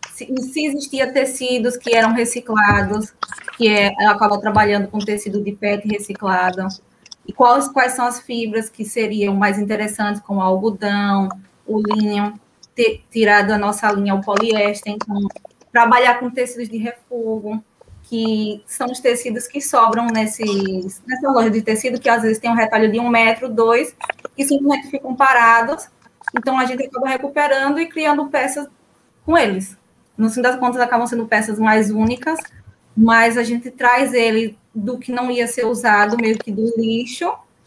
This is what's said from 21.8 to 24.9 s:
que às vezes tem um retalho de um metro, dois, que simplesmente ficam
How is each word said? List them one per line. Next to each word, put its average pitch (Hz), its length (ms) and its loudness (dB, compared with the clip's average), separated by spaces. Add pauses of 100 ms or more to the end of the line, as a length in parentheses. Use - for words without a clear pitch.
que 254 100 0
às 226 140 2
vezes 220 160 0
tem 233 100 -4
um 233 60 2
retalho 220 360 2
de 220 80 0
um 240 100 -2
metro, 226 400 2
dois, 226 460 2 (400)
que 277 100 -2
simplesmente 277 420 0
ficam 262 260 -8